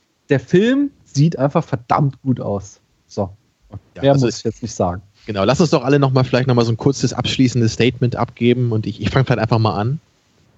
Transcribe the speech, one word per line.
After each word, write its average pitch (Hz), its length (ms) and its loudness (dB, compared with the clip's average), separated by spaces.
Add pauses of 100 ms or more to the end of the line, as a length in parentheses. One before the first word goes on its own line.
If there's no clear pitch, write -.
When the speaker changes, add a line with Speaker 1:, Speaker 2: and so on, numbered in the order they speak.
(300)
Speaker 1:
der 131 100 2
Film 254 500 2 (140)
sieht 156 340 0
einfach 143 240 0
verdammt - 600 -2
gut 127 180 -2
aus. 101 400 -8 (260)
So. 98 220 -6 (680)
Speaker 2:
Ja, - 60 -10
Speaker 1:
Mehr 139 100 4
Speaker 2:
also 139 140 2
Speaker 1:
muss 107 120 -2
ich - 60 -18
jetzt - 180 -6
nicht 110 120 -10
sagen. 90 280 -4 (240)
Speaker 2:
Genau, 101 180 -2
lass 131 160 2
uns 160 100 4
doch 139 140 0
alle 139 140 2
noch 139 120 2
mal 131 140 2
vielleicht 123 240 0
noch 127 60 2
mal 120 100 4
so 117 80 0
ein 110 60 -2
kurzes - 340 0
abschließendes 120 640 0
Statement 120 420 0
abgeben 120 560 0
und 110 140 -2
ich, 104 160 -8
ich 110 80 -4
fang 135 160 2
vielleicht 117 160 0
einfach 113 160 0
mal 113 200 2
an. 123 220 -4 (580)